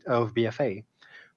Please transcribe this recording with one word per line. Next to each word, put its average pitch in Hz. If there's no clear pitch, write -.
of 120
B 117
F 113
A, 113